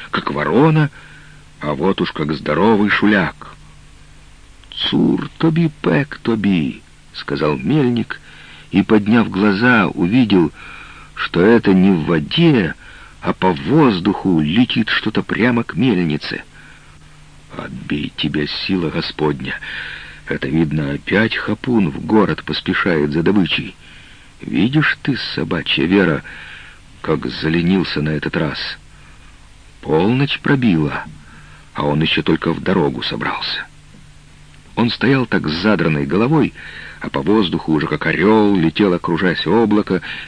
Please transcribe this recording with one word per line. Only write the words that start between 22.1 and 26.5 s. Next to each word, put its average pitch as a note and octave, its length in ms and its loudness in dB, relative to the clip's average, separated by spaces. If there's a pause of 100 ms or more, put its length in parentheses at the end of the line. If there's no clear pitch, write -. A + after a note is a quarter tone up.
поспешает D#2 680 -2
за D#2+ 100 0
добычей. F#2+ 520 0 (680)
Видишь C3+ 600 0
ты, C3+ 140 -2 (180)
собачья D2+ 500 -2
Вера, F2 380 2 (800)